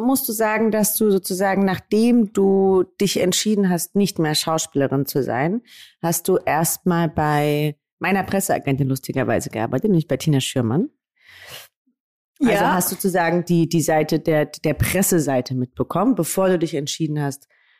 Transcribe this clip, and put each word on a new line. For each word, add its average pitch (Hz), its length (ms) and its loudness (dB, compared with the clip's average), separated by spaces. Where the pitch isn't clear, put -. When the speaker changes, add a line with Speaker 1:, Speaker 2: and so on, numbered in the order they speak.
Speaker 1:
musst 254 260 0
du 240 60 -4
sagen, 220 380 0
dass 214 240 0
du 214 160 2
sozusagen, 190 520 0
nachdem 214 680 2
du 190 520 4
dich 196 200 0
entschieden 196 500 0
hast, 175 260 -2
nicht 202 220 0
mehr 156 160 0
Schauspielerin 143 720 -2
zu - 160 -2
sein, 151 400 -2
hast 170 260 -2
du 185 100 4
erstmal 170 680 0
bei 151 680 0
meiner 185 220 0
Presseagentin 139 640 -2
lustigerweise 127 600 -2
gearbeitet, 117 400 -2
nämlich 165 180 2
bei 135 80 -2
Tina 143 240 0
Schürmann. 131 500 -2
Also 240 140 2
Speaker 2:
Ja. 208 220 2
Speaker 1:
hast - 160 0
du 185 40 -8
sozusagen 170 480 0
die, 170 240 2
die 165 140 0
Seite 156 400 2
der, 151 240 0
der - 280 -4
Presseseite 143 800 0
mitbekommen, 165 600 -2
bevor 190 320 0
du 185 100 2
dich 160 180 -4
entschieden 151 460 -4
hast, 139 280 -6